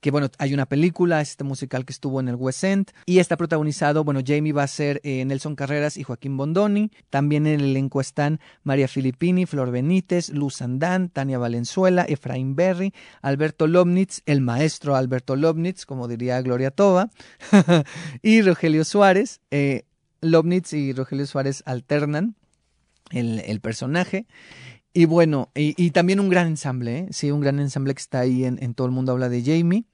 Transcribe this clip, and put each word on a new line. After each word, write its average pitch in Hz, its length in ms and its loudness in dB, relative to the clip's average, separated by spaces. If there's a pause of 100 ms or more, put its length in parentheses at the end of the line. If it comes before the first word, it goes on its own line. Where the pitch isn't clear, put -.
que, 147 60 0
bueno, 143 260 0
hay 139 160 -2
una 139 140 -2
película, 165 560 2
este 143 220 -8
musical 131 420 -6
que 135 80 -14
estuvo 135 260 -6
en 127 80 -4
el 120 60 -4
West 127 280 -4
End, 196 280 0 (160)
y 180 140 6
está 170 180 0
protagonizado, 156 640 0
bueno, 139 180 0
Jamie 147 300 0
va 143 100 0
a 139 40 0
ser, 143 360 -4
eh, 131 220 -4
Nelson 139 320 -4
Carreras 143 400 -2
y 147 60 -10
Joaquín 135 340 -8
Bondoni. 202 540 0 (180)
También 147 380 2
en 151 120 2
el 139 120 0
elenco 135 320 -2
están 147 360 -2 (260)
María 139 220 0
Filippini, 165 600 0
Flor 131 240 -4
Benítez, 170 580 -2
Luz 143 280 -4
Sandán, 165 520 -2
Tania 135 300 -4
Valenzuela, 123 640 0
Efraín 131 520 -4
Berry, 185 380 0 (300)
Alberto 151 440 0
Lobnitz, 180 600 2
el 143 160 2
maestro 139 520 0
Alberto 131 420 -2
Lobnitz, 165 500 -2
como 131 200 -8
diría 123 360 -4
Gloria 127 280 -2
Toba, 196 380 4 (420)
<laughs> 165 720 4
y 220 200 6
Rogelio 160 420 2
Suárez. 202 560 2 (100)
Eh, 139 340 -2 (360)
Lobnitz 165 540 2
y 139 180 -2
Rogelio 135 340 -6
Suárez 135 380 -4
alternan 147 720 -2 (760)
el, 113 300 -4
el 107 200 -6
personaje. 165 680 -4 (680)
Y 170 140 6
bueno, 156 480 2
y, 151 280 0
y 175 100 2
también 185 280 2
un 196 80 2
gran 180 180 4
ensamble, 127 520 -4
¿eh? 185 120 -8
Sí, - 200 -4
un 147 100 0
gran 139 180 0
ensamble 135 360 -2
que - 80 -12
está - 180 -4
ahí 127 240 0
en, 127 180 -4
en 120 120 -6
Todo 127 120 -2
el 127 60 -2
Mundo 127 200 -2
Habla 127 180 0
de 123 120 -2
Jamie. 170 520 2